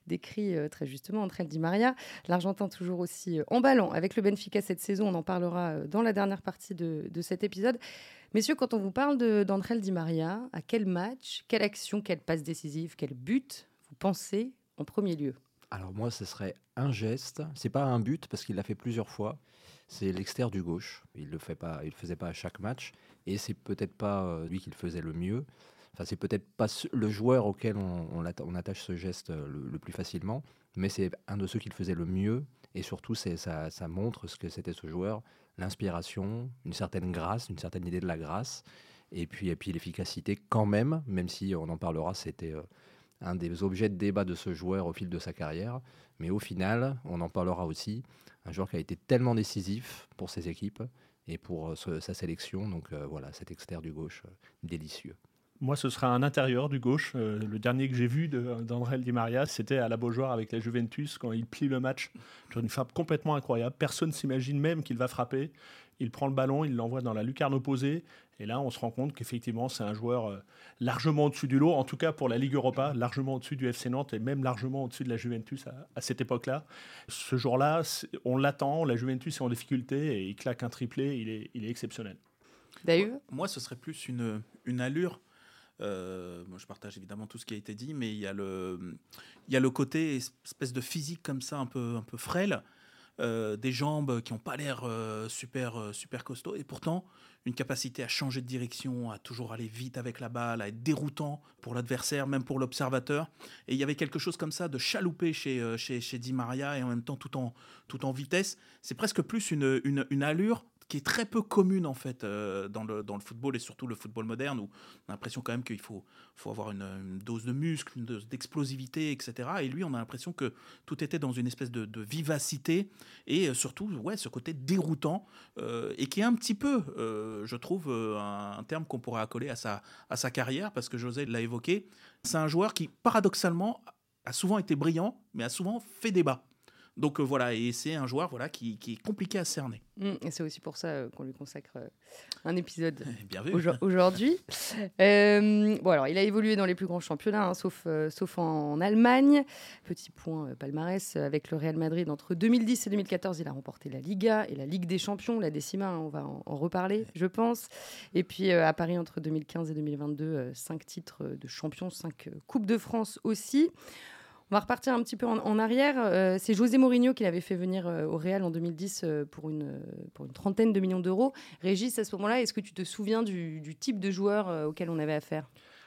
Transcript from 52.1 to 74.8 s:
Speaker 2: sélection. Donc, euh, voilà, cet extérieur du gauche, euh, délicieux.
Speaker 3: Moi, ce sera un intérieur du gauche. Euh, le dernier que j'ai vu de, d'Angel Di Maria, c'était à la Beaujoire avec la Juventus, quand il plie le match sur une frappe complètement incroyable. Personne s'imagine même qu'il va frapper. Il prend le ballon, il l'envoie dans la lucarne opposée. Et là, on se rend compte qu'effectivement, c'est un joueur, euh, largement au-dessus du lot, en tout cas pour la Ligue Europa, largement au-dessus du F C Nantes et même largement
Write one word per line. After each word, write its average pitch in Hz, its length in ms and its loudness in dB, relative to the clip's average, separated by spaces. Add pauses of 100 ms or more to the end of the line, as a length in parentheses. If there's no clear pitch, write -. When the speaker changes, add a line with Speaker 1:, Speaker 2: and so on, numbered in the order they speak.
Speaker 2:
sélection. 95 540 -6
Donc, 85 240 -6
euh, 73 160 -6
voilà, 71 240 -10
cet - 180 -14
extérieur 85 320 -10
du 80 120 -8
gauche, 78 320 -10
euh, 90 60 -18 (300)
délicieux. 78 540 -8 (460)
Speaker 3:
Moi, 139 160 0
ce 135 120 0
sera 123 240 2
un 123 80 4
intérieur 135 460 4
du 139 140 -2
gauche. 131 340 2
Euh, 107 240 0
le 107 200 -2
dernier 127 280 4
que 131 80 0
j'ai 120 120 4
vu 151 200 2
de, 120 340 -2
d'Angel 120 440 0
Di 123 80 0
Maria, 120 320 4
c'était 135 320 0
à 117 100 4
la 117 80 2
Beaujoire 120 380 0
avec 110 180 -2
la 113 80 -2
Juventus, 117 580 -2
quand 117 140 -4
il 117 140 -2
plie - 240 0
le 131 100 2
match 131 320 -2 (400)
sur 117 80 -4
une 117 80 0
frappe 123 240 -2
complètement 156 440 2
incroyable. 120 440 0
Personne 160 320 2
s'imagine 135 480 0
même 160 240 2
qu'il 120 140 -4
va 127 100 2
frapper. 135 460 0 (480)
Il 113 100 -2
prend 139 160 0
le 135 60 2
ballon, 135 320 4
il 135 100 0
l'envoie 117 240 -2
dans 123 140 0
la 107 100 0
lucarne 135 300 2
opposée. 139 500 2 (380)
Et 104 40 -6
là, 117 140 -2
on 135 100 0
se - 80 -6
rend 117 140 -2
compte 139 220 -2
qu'effectivement, 120 560 -4
c'est 110 160 -4
un 104 80 -2
joueur, 113 360 0
euh, 98 100 -8 (420)
largement 127 420 4
au-dessus 147 240 2
du 131 100 6
lot, 156 140 8
en 135 140 4
tout 139 100 -8
cas 160 160 2
pour 147 160 0
la 117 100 2
Ligue 135 180 2
Europa, 135 380 2
largement 131 420 0
au-dessus 127 200 -6
du 127 160 0
F 120 60 -4
C - 120 -4
Nantes 139 240 -2
et 107 60 -2
même 131 240 0
largement 131 400 0